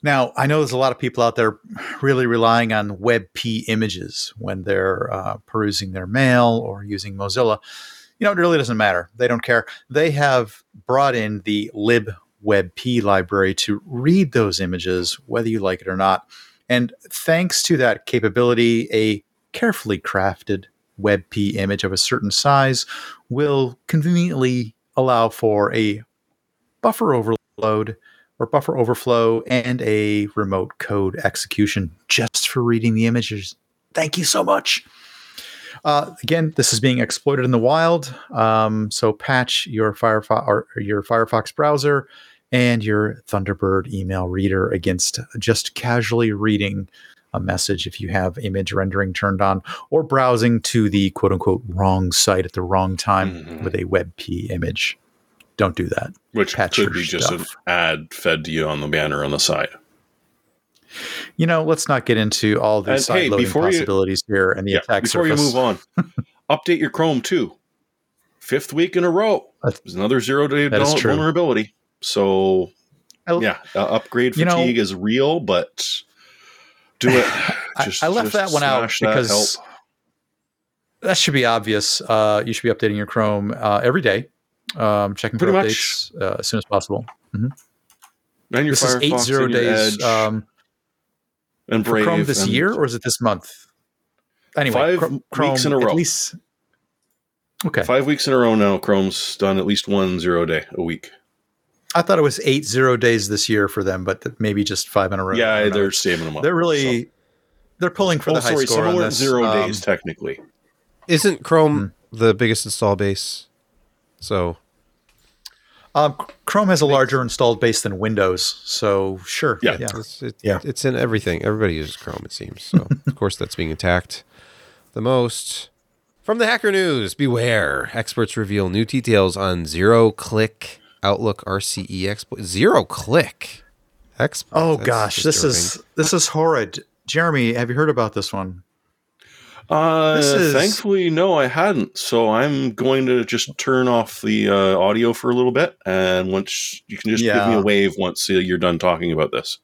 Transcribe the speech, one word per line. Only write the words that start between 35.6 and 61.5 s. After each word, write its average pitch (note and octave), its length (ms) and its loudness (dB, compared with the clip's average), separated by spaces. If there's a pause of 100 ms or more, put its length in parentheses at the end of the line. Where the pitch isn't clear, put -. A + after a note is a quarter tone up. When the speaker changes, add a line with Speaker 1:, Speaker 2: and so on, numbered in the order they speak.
Speaker 1:
Uh, D3 260 0 (120)
again, D#3+ 340 -2
this - 160 2
is A2 80 -2
being B2+ 180 2
exploited B2+ 460 0
in B2+ 60 2
the A#2+ 80 2
wild. D3+ 540 2 (200)
Um, A2 580 2
so A2 220 0
patch - 540 -2
your A2 260 -2
Firefox A2 540 0
or G#2 200 0 (140)
your G#2 220 -2
Firefox A2+ 520 -2
browser D3 520 0 (440)
and A#2+ 320 2
your G#2+ 440 0
Thunderbird F#2+ 640 0
email F#2 340 -2
reader F#2+ 420 0
against - 500 -2 (200)
just - 360 0
casually A#2 580 0
reading G2+ 560 0 (440)
a - 60 -2
message F#2+ 480 -2
if - 140 -14
you F#2+ 80 -6
have F#2 280 -2
image G2 360 -4
rendering F#2+ 400 -2
turned G2 280 0
on G2 200 0 (280)
or D#3 140 2
browsing B2 580 2
to G#2+ 280 2
the G2 220 2
quote G2 220 0
unquote F#2 340 0
wrong F#2+ 460 2
site F#2 320 2
at - 80 -12
the F#2 80 -4
wrong F#2+ 360 0
time F#2+ 360 0 (120)
Speaker 2:
Mm-hmm. D#2+ 180 -12
Speaker 1:
with F2+ 120 -4
a F2+ 100 -2
web F2 320 -2
P F2 320 -8
image. - 480 -4 (600)
Don't F#2 180 0
do F2 120 -4
that. - 260 -6 (180)
Speaker 2:
Which G#2 240 -2
Speaker 1:
Patch F#2+ 200 0
Speaker 2:
could G#2+ 100 2
Speaker 1:
your - 80 -4
Speaker 2:
be F2 100 -4
just E2 280 -2
an F2 80 -4
Speaker 1:
stuff. - 160 -12 (120)
Speaker 2:
ad D#2+ 460 0
fed D#2+ 320 -2
to D#2 60 -8
you D#2 160 -2
on D2+ 140 -4
the D2 60 -6
banner D2 360 -2
on C#2+ 80 -2
the C#2+ 80 -2
side. - 300 0 (1700)
Speaker 1:
You E3 100 0
know, E3 180 2